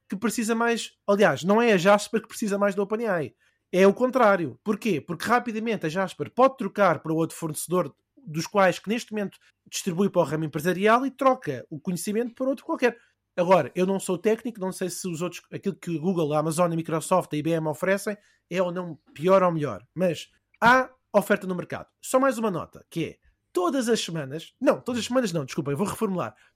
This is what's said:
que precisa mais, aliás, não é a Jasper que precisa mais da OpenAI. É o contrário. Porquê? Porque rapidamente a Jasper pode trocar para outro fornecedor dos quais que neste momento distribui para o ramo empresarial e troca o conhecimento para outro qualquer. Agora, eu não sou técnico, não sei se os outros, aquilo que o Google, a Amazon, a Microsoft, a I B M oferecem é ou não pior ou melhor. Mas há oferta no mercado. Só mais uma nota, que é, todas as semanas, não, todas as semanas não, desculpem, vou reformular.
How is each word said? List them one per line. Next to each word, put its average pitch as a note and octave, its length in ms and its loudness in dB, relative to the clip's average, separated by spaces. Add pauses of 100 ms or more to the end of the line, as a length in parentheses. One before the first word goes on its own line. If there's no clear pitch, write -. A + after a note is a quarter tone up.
que G#3 80 -8
precisa A3 380 -2
mais, A#3 380 -2 (160)
aliás, F3+ 360 4
não G3+ 160 4
é A#3 140 4
a F#3+ 40 6
Jasper G#3 440 2
que - 60 -14
precisa G3+ 300 -4
mais G3+ 180 0
da G3+ 80 0
OpenAI. G3 500 -4 (380)
É F#3 140 6
o G3 80 8
contrário. G#3 680 2
Porquê? G3+ 380 0
Porque - 240 -8
rapidamente A3 600 -2
a D#3 40 -2
Jasper F3+ 420 -6
pode C4 260 4
trocar F#3+ 420 2
para D#3+ 140 -4
outro D#3+ 220 -2
fornecedor E3 580 -4 (320)
dos D#3+ 220 -8
quais F#3 320 2
que - 100 -10
neste A3+ 220 -4
momento G3+ 260 -8 (320)
distribui F#3+ 400 -2
para F3+ 120 2
o D3+ 40 4
ramo D#3 200 -2
empresarial F#3 600 2
e C4 60 -4
troca B3+ 580 0
o D3 100 -10
conhecimento G#3+ 540 -4
para C4 160 -4
outro C#4 160 -4
qualquer. B3 320 0 (400)
Agora, E3+ 380 4
eu F#3 100 0
não F#3+ 140 -2
sou F3+ 180 -4
técnico, A3 420 -2
não F#3 120 -6
sei F3+ 180 -6
se F3+ 180 -8
os E3 140 -6
outros, F3 200 -8 (120)
aquilo F#3+ 220 -6
que - 160 -10
o D3+ 100 -4
Google, E3 320 0
a D#3 60 2
Amazon, E3 340 0
a - 20 -2
Microsoft, D#3+ 560 -2
a D3+ 60 -4
I D3 60 -4
B D#3+ 80 -2
M D#3+ 160 -2
oferecem G3 500 -2 (320)
é F3+ 120 -2
ou F3+ 100 -2
não F3 260 -8 (160)
pior F#3 300 4
ou F3+ 80 4
melhor. C#3+ 420 -4
Mas E3+ 360 -2 (300)
há B3+ 300 6 (240)
oferta G3+ 320 2
no F#3 100 -6
mercado. A2+ 320 -10 (140)
Só - 180 0
mais C4 200 2
uma A3 100 -2
nota, - 400 -8
que D#3+ 160 -4
é, - 120 -10 (360)
todas C#4 340 0
as A3+ 120 2
semanas, D#3 600 -10
não, B3 220 2
todas B3 200 -4
as - 40 -6
semanas A#3+ 260 0
não, D#3 140 -2
desculpem, C#3+ 300 -4
vou F#3 100 -2
reformular. F3+ 500 -4 (200)